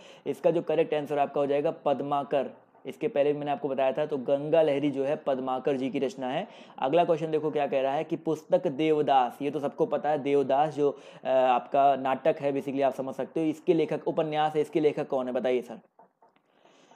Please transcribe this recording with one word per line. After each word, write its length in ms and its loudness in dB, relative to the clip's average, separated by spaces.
इसका 200 0
जो 120 0
करेक्ट 320 0
आंसर 240 -2
आपका 220 0
हो 60 0
जाएगा 240 0
पद्माकर। 800 -2
इसके 220 -4
पहले 240 2
भी 60 -6
मैंने 120 -4
आपको 180 -2
बताया 240 0
था, 140 -2
तो 120 -4
गंगा 440 2
लहरी 280 2
जो 140 -2
है 120 -2
पद्माकर 600 -2
जी 140 -4
की 80 -4
रचना 300 -4
है। 200 -4
अगला 260 2
क्वेश्चन 260 0
देखो 200 0
क्या 160 -2
कह 140 0
रहा 140 0
है 100 -2
कि 120 -6
पुस्तक 500 0
देवदास, 760 2
ये 80 -2
तो 100 -4
सबको 260 -2
पता 220 -2
है, 100 0
देवदास 560 2
जो, 240 0
अ, 40 -4
आपका 680 4
नाटक 440 0
है 120 0
basically 300 -2
आप 100 2
समझ 220 -8
सकते 260 -4
हो, 60 0
इसके 280 0
लेखक, 320 0
उपन्यास 480 0
है, 60 2
इसके 200 -2
लेखक 280 0
कौन 180 -2
है? 60 -4
बताइए 300 0
सर। 160 -16